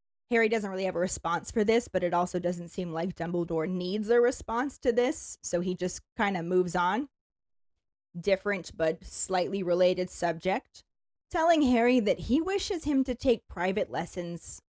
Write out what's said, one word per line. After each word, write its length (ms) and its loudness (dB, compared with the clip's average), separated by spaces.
Harry 200 4
doesn't 200 -2
really 140 -4
have 120 -2
a 40 -2
response 500 -4
for 140 0
this, 240 2
but 160 -2
it 80 0
also 260 0
doesn't 300 -4
seem 240 -8
like 240 -4
Dumbledore 540 -2
needs 400 -2
a 100 6
response 580 0
to 140 2
this, 500 0
so 180 -2
he 140 -2
just 280 -6
kinda 260 0
moves 340 2
on. 320 0
Different 560 -2
but 280 0
slightly 580 -2
related 480 2
subject, 760 -4
telling 320 4
Harry 380 6
that 200 2
he 200 2
wishes 440 -2
him 200 2
to 100 -4
take 340 0
private 420 -2
lessons 800 -8